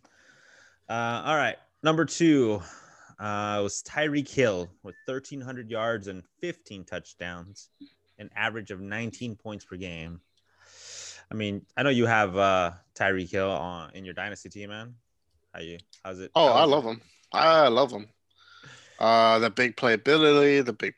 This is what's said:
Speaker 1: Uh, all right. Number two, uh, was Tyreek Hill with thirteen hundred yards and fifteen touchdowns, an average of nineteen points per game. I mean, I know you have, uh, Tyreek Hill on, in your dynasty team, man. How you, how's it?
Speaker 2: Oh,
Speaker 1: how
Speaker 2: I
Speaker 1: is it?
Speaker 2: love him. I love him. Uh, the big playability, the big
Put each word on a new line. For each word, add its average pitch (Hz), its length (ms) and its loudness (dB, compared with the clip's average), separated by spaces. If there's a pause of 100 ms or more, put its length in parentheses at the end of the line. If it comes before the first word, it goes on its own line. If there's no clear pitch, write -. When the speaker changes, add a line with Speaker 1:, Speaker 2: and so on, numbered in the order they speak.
(880)
Speaker 1:
Uh, 117 360 -4
all 156 100 0
right. 127 220 0 (260)
Number 160 220 2
two, 131 560 2 (580)
uh, 104 420 -4
was 101 220 -6
Tyreek 147 460 -4
Hill 98 380 0 (140)
with 95 140 -18 (100)
thirteen 135 360 -12
hundred 123 280 -14
yards 110 380 -4
and 92 160 -12 (160)
fifteen 101 440 -12
touchdowns, 87 840 -14 (480)
an 107 180 -18
average 107 360 -6
of 92 100 -12
nineteen 110 540 -10
points 107 300 -14
per 95 100 -16
game. 85 460 -12 (1080)
I - 60 -14
mean, 104 300 -6 (120)
I 127 60 0
know 143 80 2
you 120 160 2
have, 107 280 2
uh, 95 360 2 (240)
Tyreek 95 340 -2
Hill 98 200 -2
on, 85 440 -8
in 95 120 -16
your 90 80 -14
dynasty 98 360 -12
team, 101 200 -16
man. 113 260 -16 (580)
How 87 80 -14
you, 85 160 -14 (260)
how's 95 160 -12
it? 92 160 -14
Speaker 2:
Oh, 160 120 6
Speaker 1:
how 123 60 6
Speaker 2:
I 131 100 6
Speaker 1:
is 160 40 4
it? 139 40 4
Speaker 2:
love 143 140 2
him. 113 160 -8 (300)
I 156 360 6
love 123 240 4
him. 104 160 -12 (920)
Uh, 113 400 6
the 113 100 0
big 123 280 -2
playability, 143 880 4
the 117 80 -4
big 98 240 -8